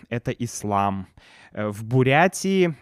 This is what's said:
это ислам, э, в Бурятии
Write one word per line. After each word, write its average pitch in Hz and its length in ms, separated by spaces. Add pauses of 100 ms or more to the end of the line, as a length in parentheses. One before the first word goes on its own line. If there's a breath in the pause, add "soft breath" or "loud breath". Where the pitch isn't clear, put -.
это 120 220
ислам, 101 760 (460 soft breath)
э, 107 140
в 104 160
Бурятии 160 1000